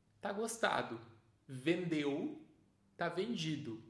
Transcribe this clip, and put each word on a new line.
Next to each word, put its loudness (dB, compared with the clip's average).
Tá -2
gostado. 0
Vendeu? 2
Tá 0
vendido. -2